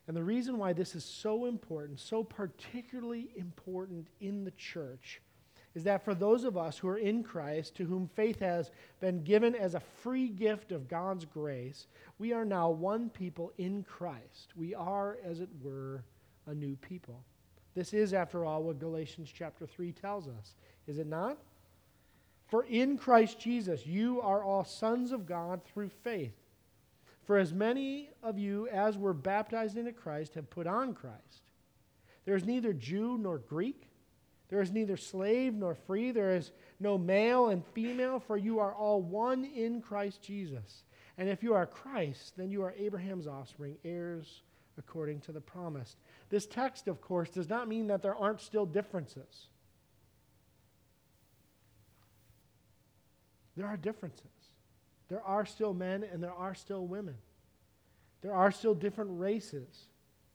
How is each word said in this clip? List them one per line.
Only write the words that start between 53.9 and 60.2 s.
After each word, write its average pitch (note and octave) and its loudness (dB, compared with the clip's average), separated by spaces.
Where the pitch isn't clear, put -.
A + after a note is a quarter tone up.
There G#3 -6
are G3 2
still G#3 -2
men F#3 -2
and F3+ -6
there F3 -4
are F#3 -6
still F#3+ -8
women. F3+ -6
There G3+ -4
are F#3+ 8
still G#3+ 4
different G3 -2
races, F3+ -4